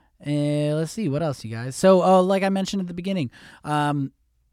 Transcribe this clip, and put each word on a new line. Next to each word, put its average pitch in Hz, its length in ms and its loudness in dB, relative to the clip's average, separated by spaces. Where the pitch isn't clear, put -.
eh, 147 480 0
let's 156 180 -4
see. 214 180 -4
What 147 140 -2
else, 147 200 -4
you 110 80 -10
guys? 120 240 -8
So, 190 280 6
uh, 185 180 6
like 190 220 2
I 196 60 0
mentioned 196 320 -2
at 180 60 -6
the 175 60 -12
beginning, 180 380 -4
um, 147 480 -2